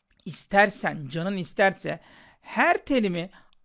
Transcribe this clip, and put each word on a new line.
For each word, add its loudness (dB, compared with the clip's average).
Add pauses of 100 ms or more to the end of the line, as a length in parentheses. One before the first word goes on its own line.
(240)
istersen, 0
canın -4
isterse 0 (400)
her 0
terimi 0 (340)